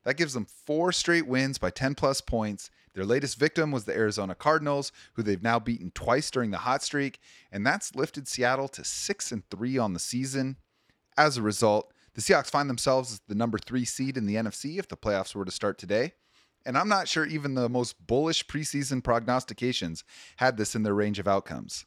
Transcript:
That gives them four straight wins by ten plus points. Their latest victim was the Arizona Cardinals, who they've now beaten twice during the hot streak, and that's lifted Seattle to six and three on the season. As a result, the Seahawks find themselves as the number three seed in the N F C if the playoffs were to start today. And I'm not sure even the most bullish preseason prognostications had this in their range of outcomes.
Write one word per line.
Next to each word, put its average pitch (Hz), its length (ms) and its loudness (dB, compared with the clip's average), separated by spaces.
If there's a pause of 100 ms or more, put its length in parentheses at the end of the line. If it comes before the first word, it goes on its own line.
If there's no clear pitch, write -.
That 135 140 0
gives 151 160 0
them 110 120 -2 (200)
four 165 260 2
straight 170 360 2
wins 131 300 0
by 90 120 0
ten 139 260 -2
plus 139 240 2
points. 107 500 -4 (240)
Their 95 120 -4
latest 131 340 2
victim 156 320 2
was 117 140 -2
the 107 100 -2
Arizona 101 400 0
Cardinals, 147 560 0 (220)
who 117 100 -4
they've 98 180 2
now 117 180 4
beaten 113 320 -4
twice 127 380 0
during 117 220 0
the 90 60 -4
hot 127 260 -2
streak, 139 360 -2 (340)
and 101 120 -4
that's 170 300 0
lifted 139 320 -4
Seattle 131 400 0
to - 160 -14
six - 480 -6
and 110 180 -8
three 123 280 -2
on 107 160 2
the 87 80 -4
season. 131 560 -4 (600)
As 143 200 6
a 117 40 -2
result, 104 520 2 (220)
the 113 60 -6
Seahawks 156 300 4
find 143 180 0
themselves 127 440 0
as 101 160 -14
the 104 40 -4
number 110 240 0
three 120 280 -2
seed 131 320 -4
in 110 80 -2
the 101 100 0
N 113 100 0
F 104 100 -4
C 156 220 -8
if 190 120 -8
the - 80 -10
playoffs 98 380 0
were 98 100 -4
to 92 60 -6
start - 260 -2
today. 107 340 0 (540)
And 127 120 0
I'm 190 120 2
not 196 180 2
sure 156 180 0
even 143 300 -4
the 120 140 2
most 123 360 -2
bullish 151 400 2
preseason 143 560 -4
prognostications 120 1000 0 (320)
had 123 220 4
this 107 180 -2
in 110 80 2
their 104 120 2
range 104 220 2
of 101 120 0
outcomes. 80 580 -2